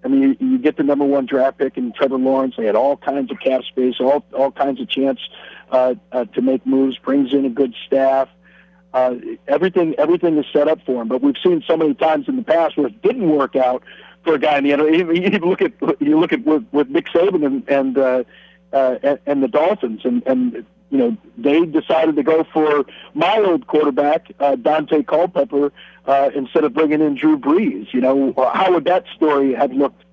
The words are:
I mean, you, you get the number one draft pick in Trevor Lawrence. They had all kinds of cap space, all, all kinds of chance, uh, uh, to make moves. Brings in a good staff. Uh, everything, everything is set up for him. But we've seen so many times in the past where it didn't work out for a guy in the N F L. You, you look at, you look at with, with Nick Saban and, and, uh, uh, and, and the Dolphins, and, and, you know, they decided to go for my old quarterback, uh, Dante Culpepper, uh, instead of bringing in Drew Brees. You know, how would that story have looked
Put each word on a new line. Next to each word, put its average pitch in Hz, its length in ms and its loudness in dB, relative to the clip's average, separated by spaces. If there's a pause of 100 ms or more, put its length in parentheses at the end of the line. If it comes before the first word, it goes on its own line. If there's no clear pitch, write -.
I 254 40 -6
mean, 277 140 2
you, 139 140 2 (160)
you - 60 2
get 147 200 -2
the 151 60 0
number 143 200 0
one 139 220 0
draft 135 320 0
pick 135 180 -4
in 123 160 -6
Trevor 135 260 -2
Lawrence. 131 380 0
They 117 80 -4
had 104 120 0
all 135 200 2
kinds 139 340 -6
of 135 100 -10
cap 131 240 -2
space, 127 360 -2
all, 139 320 2
all 135 200 0
kinds 135 280 -4
of 123 80 -8
chance, 135 300 -2 (520)
uh, 127 260 2 (160)
uh, 123 120 -2
to 117 160 -4
make 131 240 0
moves. 135 320 2
Brings 135 380 0
in 139 100 2
a 131 60 -2
good 123 240 -2 (100)
staff. 135 440 0 (680)
Uh, 127 220 0 (320)
everything, 165 500 0
everything 160 400 2
is 139 140 -2
set 147 140 2
up 156 200 0
for 123 160 -4
him. 113 60 -6
But 127 120 -2
we've 139 220 0
seen 175 240 2
so 165 100 2
many 156 180 0
times 156 340 0
in 135 80 -2
the 123 60 -4
past 160 340 0
where 147 100 0
it 107 160 -10
didn't 220 260 0
work 143 280 0
out 127 260 0 (420)
for 160 100 2
a 147 40 0
guy 151 180 2
in 139 80 0
the 143 80 4
N 143 80 2
F 151 60 2
L. 160 80 4
You, 180 360 2
you 202 100 0
look 175 200 0
at, 170 120 0 (280)
you 151 180 2
look 170 140 0
at 127 120 -4
with, 147 260 0
with 143 180 0
Nick 147 200 -2
Saban 175 360 2
and, 135 240 -4
and, 135 300 0
uh, 127 260 0 (480)
uh, 127 300 0
and, 139 240 0
and 143 160 0
the 131 60 0
Dolphins, 147 560 -2
and, 123 220 0
and, 127 380 -2 (260)
you 139 60 -2
know, 120 200 0 (200)
they 143 300 2
decided 147 500 0
to 147 60 0
go 160 220 2
for 151 420 0 (260)
my 180 260 0
old 180 280 0
quarterback, 147 760 0
uh, 139 160 0
Dante 151 460 0
Culpepper, 151 680 0 (360)
uh, 139 280 2
instead 147 300 -2
of 135 80 0
bringing 151 300 0
in 147 120 0
Drew 151 240 2
Brees. 135 540 -2
You 127 80 0
know, 135 320 2 (220)
how 190 180 2
would 156 140 0
that 180 180 0 (100)
story 139 380 2
have 123 180 0
looked 131 320 -2 (100)